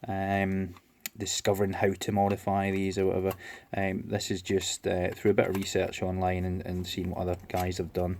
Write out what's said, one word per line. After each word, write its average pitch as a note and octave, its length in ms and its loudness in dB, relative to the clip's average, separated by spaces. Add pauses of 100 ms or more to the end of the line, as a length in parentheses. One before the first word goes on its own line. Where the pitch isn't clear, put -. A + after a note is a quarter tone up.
um, G2 680 0 (420)
discovering G2+ 560 2
how G2 200 2
to F#2+ 200 -4
modify G2+ 580 2
these F#2+ 280 0
or F#2+ 80 4
whatever. F#2+ 260 2 (440)
Um, F#2+ 300 0
this G#2 240 -4
is F#2+ 120 -2
just, - 440 -2
uh, F2+ 280 0
through G#2 180 2
a - 20 8
bit G#2 140 4
of F#2+ 80 0
research F#2+ 460 -2
online F#2 420 0
and, F2+ 200 -2
and F2+ 220 -4
seeing F2+ 240 -4
what F2 120 -4
other F2+ 140 0 (120)
guys F2+ 300 -2
have E2+ 140 -4
done. F2+ 280 0